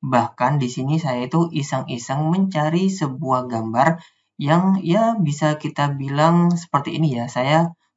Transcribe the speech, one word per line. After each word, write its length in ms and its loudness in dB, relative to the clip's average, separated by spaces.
Bahkan 580 0
di 80 -2
sini 320 -2
saya 240 -4
itu 240 2
iseng-iseng 800 -4
mencari 640 0
sebuah 560 -4
gambar 480 0
yang 480 2
ya 320 2
bisa 400 0
kita 400 -4
bilang 560 4
seperti 480 -2
ini 160 2
ya. 80 -2
Saya 480 0